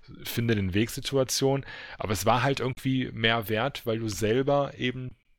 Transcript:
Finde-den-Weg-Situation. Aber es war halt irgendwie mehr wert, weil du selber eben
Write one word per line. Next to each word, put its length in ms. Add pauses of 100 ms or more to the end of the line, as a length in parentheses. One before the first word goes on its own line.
(240)
Finde-den-Weg-Situation. 1400 (340)
Aber 140
es 140
war 160
halt 180
irgendwie 520
mehr 360
wert, 380
weil 140
du 80
selber 680
eben 400 (220)